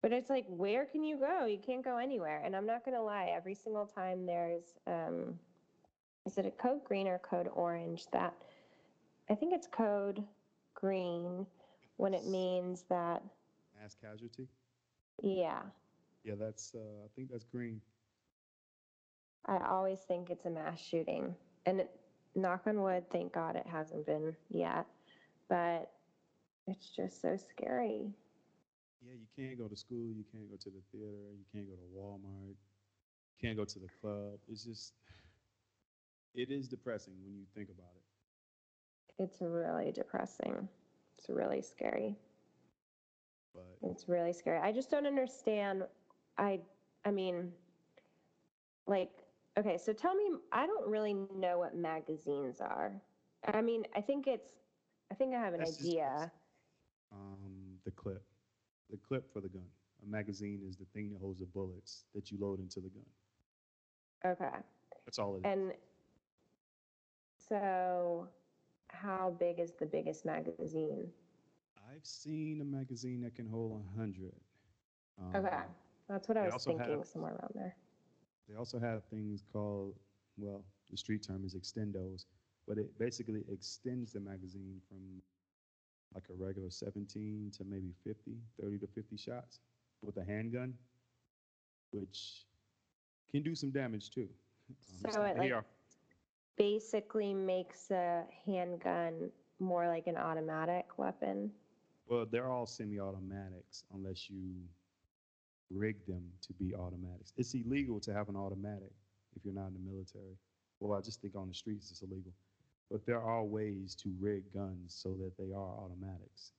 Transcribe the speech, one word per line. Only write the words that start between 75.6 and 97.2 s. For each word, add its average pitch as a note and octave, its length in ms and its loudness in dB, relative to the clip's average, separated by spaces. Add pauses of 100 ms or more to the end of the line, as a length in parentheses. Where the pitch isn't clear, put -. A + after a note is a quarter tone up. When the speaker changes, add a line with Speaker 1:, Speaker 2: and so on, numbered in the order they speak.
Speaker 1:
That's G3 200 -4
what A3 80 4
I G#3+ 60 6
Speaker 2:
they F#3+ 40 6
Speaker 1:
was F3 80 4
Speaker 2:
also - 160 0
Speaker 1:
thinking, D3 280 2
Speaker 2:
have - 80 -4
Speaker 1:
somewhere - 260 -6
around - 220 -6
there. F#3+ 220 -6 (720)
Speaker 2:
they G#2 60 -14
also A#2 240 -4
have A2+ 260 0
things G#2 380 -4 (100)
called, G2+ 420 -2 (420)
well, G2+ 280 -8 (260)
the - 60 -8
street G#2+ 260 -2
term F#2+ 220 -4
is F#2 100 -4
extendos, F#2+ 720 -4 (400)
but G#2+ 120 0
it - 200 -2
basically A2+ 520 -2
extends A#2+ 640 -6
the G#2+ 80 -6
magazine F#2+ 680 -10
from, F#2+ 320 -14 (920)
like, F#2 160 -8
a F#2 40 -10
regular F#2 360 -4
seventeen G#2 840 -4
to F#2+ 80 -8
maybe F#2+ 280 -4 (120)
fifty, G#2+ 320 -6 (240)
thirty G2+ 180 0
to G2+ 80 -4
fifty G#2+ 300 -8
shots - 440 -8 (420)
with G#2 160 -4
a F#2 60 -2
handgun, A2+ 500 0 (1160)
which - 560 -8 (840)
can C#3+ 120 2
do D#3+ 120 0
some C#3 160 -2
damage B2 400 -2
too. A2+ 180 -2 (420)
Um, - 340 -14
it's A3 100 0
Speaker 1:
So G#3 80 4
Speaker 2:
not G#3 80 4
Speaker 1:
it, - 80 2
like, D3 120 6
Speaker 2:
A B2 60 4
R. A2 80 2 (920)
Speaker 1:
basically G#3 800 4